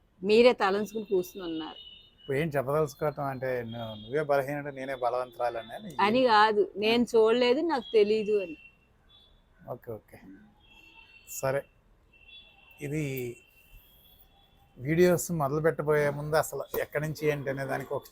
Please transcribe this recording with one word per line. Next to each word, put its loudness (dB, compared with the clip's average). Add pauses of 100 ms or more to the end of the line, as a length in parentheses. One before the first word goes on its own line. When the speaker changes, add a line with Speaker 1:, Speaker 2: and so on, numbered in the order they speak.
(260)
Speaker 1:
మీరే 8
తలంచుకుని -2
కూర్చుని -2
ఉన్నారు. -10 (340)
Speaker 2:
ఇప్పుడు -4
ఏం 0
చెప్పదలుచుకోవటం -2
అంటే, -4
ను-, -10
నువ్వే -4
బలహీనుడు, -2
నేనే -8
బలవంతురాలని -4
అని -14
Speaker 1:
అని 4
Speaker 2:
ఏం? 4
Speaker 1:
కాదు, 6
Speaker 2:
ఆ. -2
Speaker 1:
నేను 2
చూడలేదు, 4
నాకు -2
తెలీదు 4
అని. -10 (1120)
Speaker 2:
ఓకే, -12
ఓకే, -16 (1120)
సరే. -4 (1160)
ఇది -6 (1400)
వీడియోస్ 2
మొదలు -2
పెట్టబోయే 2
ముందు -4
అసలు -2
ఎక్కడి -4
నుంచి -4
ఏంటి -2
అనే -4
దానికి -6
ఒక -6